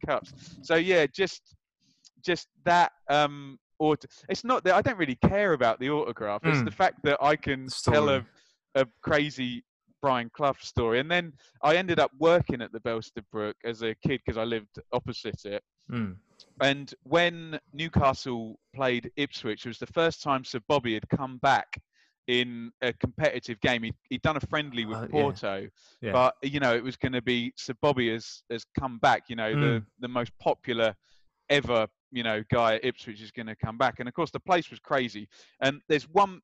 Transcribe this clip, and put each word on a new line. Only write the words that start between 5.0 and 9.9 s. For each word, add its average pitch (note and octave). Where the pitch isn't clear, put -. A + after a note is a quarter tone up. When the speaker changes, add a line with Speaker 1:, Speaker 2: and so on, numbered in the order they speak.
Speaker 1:
care G3
about A#2+
the C3
autograph. A2+
It's D3
Speaker 2:
Mm. A2+
Speaker 1:
the G#2+
fact -
that C#3+
I D3
can C3+
Speaker 2:
The B2+
Speaker 1:
tell D3
a, C3+
Speaker 2:
story. A#2
Speaker 1:
a C3+
crazy C3